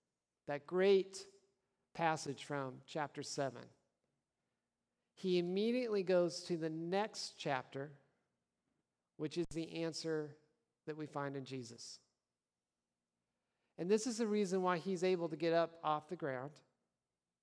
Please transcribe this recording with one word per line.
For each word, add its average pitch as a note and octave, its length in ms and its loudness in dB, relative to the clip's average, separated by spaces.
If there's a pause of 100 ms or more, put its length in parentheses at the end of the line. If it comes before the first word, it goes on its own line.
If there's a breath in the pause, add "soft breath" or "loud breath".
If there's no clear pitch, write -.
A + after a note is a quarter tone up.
(480)
that C#3+ 180 -4
great F#3+ 640 4 (680)
passage D#3 500 0
from C3+ 420 -6
chapter D3 380 -6
seven, B2+ 440 -4 (1500)
he F#3 240 0
immediately G#3 640 2
goes F3 420 4
to F3 140 -2
the D#3+ 120 -2
next F3 680 -2
chapter, C#3 540 -4 (1300)
which D3+ 200 -6
is E3+ 140 0
the E3 320 -4
answer D#3 520 -4 (500)
that D3+ 120 -8
we D#3 80 -6
find C#3+ 300 -4
in C3+ 100 -8
Jesus. B2 540 -10 (1800)
And E3+ 120 -2
this G#3+ 160 4
is A3+ 140 -2
the A#3 80 2
reason G3+ 340 2
why F3+ 160 4
he's F3+ 260 -2
able F3+ 260 4
to D#3+ 60 -6
get D#3+ 180 2
up E3 300 2
off D3+ 260 0
the F3+ 60 -8
ground, C#3 360 -4 (920)